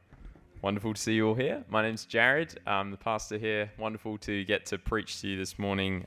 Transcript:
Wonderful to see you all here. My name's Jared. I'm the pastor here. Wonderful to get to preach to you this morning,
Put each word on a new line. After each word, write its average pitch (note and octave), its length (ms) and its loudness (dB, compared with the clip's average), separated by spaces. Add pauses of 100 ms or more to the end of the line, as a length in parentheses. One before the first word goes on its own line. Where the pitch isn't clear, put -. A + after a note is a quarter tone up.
(600)
Wonderful G2+ 320 0
to - 80 -6
see A2 140 2
you A2 120 6
all A2 60 6
here. C3 340 0
My A2 140 4
name's A2 240 -2
Jared. C3 600 2
I'm G2+ 240 0
the F#2+ 60 -8
pastor G#2+ 400 -4
here. G#2+ 400 -2
Wonderful A2 420 -6
to G2+ 260 -2
get G2+ 220 0
to G2+ 100 -2
preach - 420 -4
to G2+ 80 -6
you G2 100 -2
this F#2+ 220 -6
morning, F#2+ 460 0